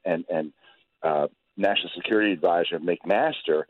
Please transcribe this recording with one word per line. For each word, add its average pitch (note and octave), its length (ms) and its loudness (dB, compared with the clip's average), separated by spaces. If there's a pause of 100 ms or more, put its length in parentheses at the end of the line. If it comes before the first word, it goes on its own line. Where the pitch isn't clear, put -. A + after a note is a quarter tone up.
and, E2+ 260 -2
and, D#2+ 220 -4 (500)
uh, D2+ 240 0 (320)
National G2 380 0
Security G#2+ 360 2
Advisor E2+ 460 0
McMaster, F2 920 0